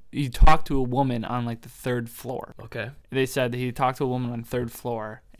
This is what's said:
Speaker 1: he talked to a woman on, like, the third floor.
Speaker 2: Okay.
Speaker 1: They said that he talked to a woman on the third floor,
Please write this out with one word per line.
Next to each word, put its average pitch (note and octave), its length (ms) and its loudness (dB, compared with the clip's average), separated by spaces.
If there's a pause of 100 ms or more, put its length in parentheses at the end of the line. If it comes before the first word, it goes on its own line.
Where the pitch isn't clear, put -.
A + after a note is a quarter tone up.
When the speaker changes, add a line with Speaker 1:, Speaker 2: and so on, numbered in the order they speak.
(100)
Speaker 1:
he C#3+ 180 -4
talked D#3 400 8
to C#3+ 80 2
a C3+ 60 2
woman B2 420 0
on, A#2+ 220 -4
like, A#2 140 -6
the - 80 -20
third A#2+ 420 -4
floor. - 500 -10
Speaker 2:
Okay. A2+ 300 -10 (200)
Speaker 1:
They C3 160 0
said B2+ 260 -2
that B2 60 -6
he B2+ 120 -4
talked C3 280 0
to D3 60 -2
a C3 40 0
woman B2+ 240 -4
on A#2 80 -8
the A#2 80 -12
third B2 240 -4
floor, A2+ 500 -8 (180)